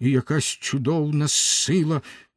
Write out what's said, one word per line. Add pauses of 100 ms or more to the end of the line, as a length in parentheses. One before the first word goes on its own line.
і
якась
чудовна
сила (340)